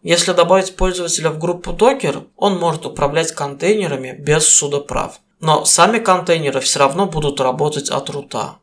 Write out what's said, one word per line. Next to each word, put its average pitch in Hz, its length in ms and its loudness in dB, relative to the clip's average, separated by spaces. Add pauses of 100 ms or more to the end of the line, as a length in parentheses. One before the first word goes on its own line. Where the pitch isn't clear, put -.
Если 170 300 0
добавить 175 420 4
пользователя 175 560 -2
в 156 80 -8
группу 175 340 -6
докер, 233 520 2 (120)
он 190 220 0
может 160 280 -2
управлять 151 440 0
контейнерами 143 880 -4
без 151 240 0
sudo 143 380 2
прав, - 400 -8 (180)
но 156 260 2
сами 220 360 4
контейнеры 165 600 0
все - 200 -2
равно 170 260 2
будут 147 340 -4
работать 139 500 -2
от 127 200 -4
рута. 135 520 -8